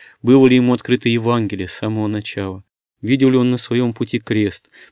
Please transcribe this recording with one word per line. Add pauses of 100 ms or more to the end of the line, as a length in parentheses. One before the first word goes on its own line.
(220)
Было
ли
ему
открыто
Евангелие
с
самого
начала? (380)
Видел
ли
он
на
своём
пути
крест, (220)